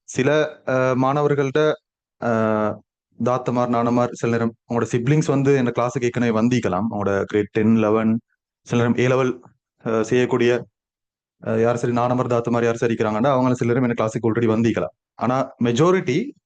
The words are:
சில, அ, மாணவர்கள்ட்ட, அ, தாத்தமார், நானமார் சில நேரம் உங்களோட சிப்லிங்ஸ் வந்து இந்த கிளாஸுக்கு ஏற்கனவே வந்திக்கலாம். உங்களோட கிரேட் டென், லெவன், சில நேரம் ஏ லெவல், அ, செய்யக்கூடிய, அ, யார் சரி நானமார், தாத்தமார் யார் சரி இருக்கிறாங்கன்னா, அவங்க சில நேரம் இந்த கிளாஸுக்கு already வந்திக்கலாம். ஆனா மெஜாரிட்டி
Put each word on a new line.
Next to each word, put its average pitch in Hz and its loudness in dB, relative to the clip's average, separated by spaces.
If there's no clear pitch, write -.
சில, 143 0
அ, 131 0
மாணவர்கள்ட்ட, 143 0
அ, 110 0
தாத்தமார், 123 -2
நானமார் 120 0
சில 120 -4
நேரம் 113 -2
உங்களோட 117 -2
சிப்லிங்ஸ் 143 0
வந்து 139 2
இந்த 120 0
கிளாஸுக்கு 120 -2
ஏற்கனவே 117 0
வந்திக்கலாம். 110 0
உங்களோட 98 -2
கிரேட் 104 -2
டென், 110 2
லெவன், 110 2
சில 120 0
நேரம் 120 2
ஏ 123 2
லெவல், 127 0
அ, 113 0
செய்யக்கூடிய, 120 2
அ, 113 -2
யார் 120 2
சரி 120 -2
நானமார், 123 0
தாத்தமார் 117 0
யார் 117 2
சரி 117 0
இருக்கிறாங்கன்னா, 110 0
அவங்க 127 2
சில 120 0
நேரம் 123 0
இந்த 117 -2
கிளாஸுக்கு 110 -2
already 117 0
வந்திக்கலாம். 110 0
ஆனா 127 -2
மெஜாரிட்டி 151 0